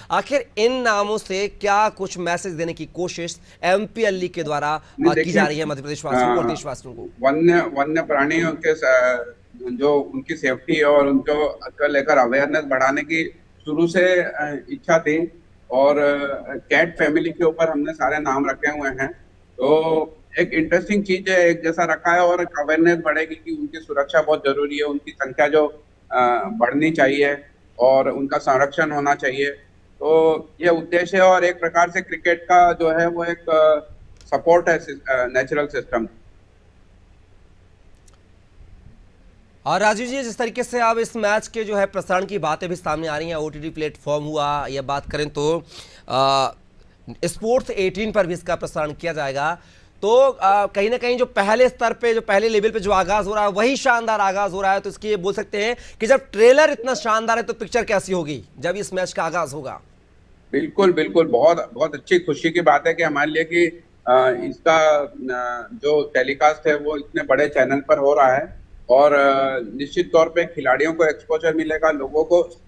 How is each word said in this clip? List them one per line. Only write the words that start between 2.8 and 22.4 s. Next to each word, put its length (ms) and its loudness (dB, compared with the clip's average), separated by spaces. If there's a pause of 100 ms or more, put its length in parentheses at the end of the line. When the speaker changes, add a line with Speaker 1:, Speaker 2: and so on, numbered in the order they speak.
Speaker 1:
कोशिश 540 -8 (220)
एमपीएल 520 0
लीग 180 -6
के 100 -6
द्वारा, 400 -4 (180)
Speaker 2:
नहीं, 120 4
Speaker 1:
अ, 20 0
की 60 0
Speaker 2:
देखिए, 120 -2
Speaker 1:
जा 120 4
रही 140 -2
है 60 -2
मध्य 180 -6
प्रदेश 220 -10
वासियों 220 0
को 60 2
और 60 2
Speaker 2:
हाँ, 100 0
Speaker 1:
देशवासियों 460 -8
को? 80 -16
Speaker 2:
वन्य, 580 2
वन्य 420 -2
प्राणियों 500 0
के 220 0
स-, 600 0 (220)
जो 440 0
उनकी 360 -8
safety 460 -2
और 240 4
उनको 540 0 (260)
लेकर 320 2
awareness 460 2
बढ़ाने 380 0
की 380 -6 (240)
शुरू 220 -2
से, 360 2
अ, 480 -8
इच्छा 280 0
थी 440 -4 (280)
और, 280 4
अ, 580 -2
cat 420 -2
family 320 0
के 140 -4
ऊपर 260 0
हमने 220 -4
सारे 260 -2
नाम 320 -2
रखे 200 -2
हुए 200 -4
हैं। 220 -6 (460)
तो 580 0 (220)
एक 140 0
interesting 520 0
चीज 240 -4
है, 200 4
एक 160 -2
जैसा 200 0
रखा 280 0
है 80 4
और 220 2